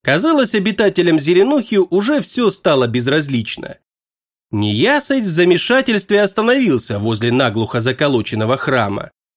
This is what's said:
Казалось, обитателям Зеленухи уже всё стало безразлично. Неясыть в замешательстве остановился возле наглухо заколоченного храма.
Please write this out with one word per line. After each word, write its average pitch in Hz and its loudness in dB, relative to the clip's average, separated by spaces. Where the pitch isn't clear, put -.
Казалось, 254 0
обитателям 185 2
Зеленухи 202 2
уже 202 0
всё 226 -2
стало 135 0
безразлично. 127 -4
Неясыть 208 0
в 190 -2
замешательстве 202 2
остановился 208 0
возле 113 -2
наглухо 117 0
заколоченного 120 -2
храма. 107 -2